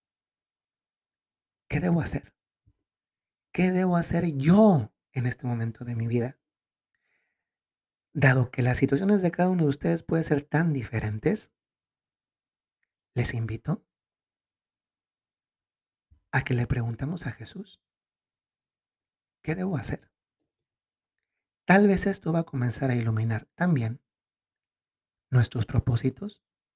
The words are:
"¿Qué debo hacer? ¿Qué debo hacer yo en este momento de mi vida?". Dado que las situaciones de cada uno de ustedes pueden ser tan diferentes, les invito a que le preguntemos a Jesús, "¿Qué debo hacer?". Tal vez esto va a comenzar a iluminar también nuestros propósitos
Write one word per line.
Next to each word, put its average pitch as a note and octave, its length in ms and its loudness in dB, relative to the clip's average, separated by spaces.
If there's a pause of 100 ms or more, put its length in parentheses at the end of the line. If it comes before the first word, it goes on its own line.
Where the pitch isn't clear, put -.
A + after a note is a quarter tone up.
(1700)
"¿Qué D#3 120 -2
debo E3+ 200 0
hacer? - 340 -8 (1200)
¿Qué F#3 180 2
debo F#3 260 0
hacer E3+ 400 -2
yo E3 580 6 (180)
en B2 140 -2
este B2+ 200 -4
momento A2+ 380 -6
de A#2+ 120 -8
mi A2+ 100 -4
vida?". A#2+ 320 -2 (1800)
Dado C3 360 4
que - 120 -4
las B2 160 0
situaciones F#3+ 420 2
de F3 100 0
cada F3+ 200 0
uno F3 140 2
de D3 40 4
ustedes E3 340 -2
pueden E3 220 -2
ser C#3+ 180 0
tan D#3+ 300 0
diferentes, A2 800 -4 (1600)
les B2 200 -2
invito A2+ 500 -6 (2500)
a C3+ 100 0
que C3 120 -4
le A#2+ 120 -2
preguntemos A#2+ 600 -6
a A#2 60 -8
Jesús, - 480 -18 (1600)
"¿Qué D#3 120 -4
debo F#3 220 -4
hacer?". - 340 -8 (1600)
Tal G3+ 200 6
vez G3 200 2
esto F#3+ 260 -4
va E3+ 80 0
a E3 40 -6
comenzar B2 460 -2
a A#2+ 60 0
iluminar A2+ 580 -2
también C3 480 -2 (1300)
nuestros A#2+ 360 2
propósitos B2+ 760 -2 (340)